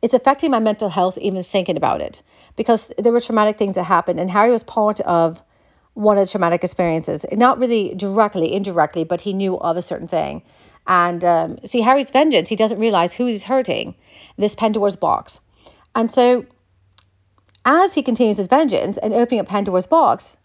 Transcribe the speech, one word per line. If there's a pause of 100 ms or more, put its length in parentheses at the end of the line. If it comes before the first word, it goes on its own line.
It's
affecting
my
mental
health
even
thinking
about
it, (340)
because
there
were
traumatic
things
that
happened,
and
Harry
was
part
of (520)
one
of
the
traumatic
experiences.
Not
really
directly,
indirectly,
but
he
knew
of
a
certain
thing. (440)
And,
um,
see,
Harry's
vengeance,
he
doesn't
realize
who
he's
hurting, (420)
this
Pandora's
box. (560)
And
so (1200)
as
he
continues
his
vengeance
and
opening
up
Pandora's
box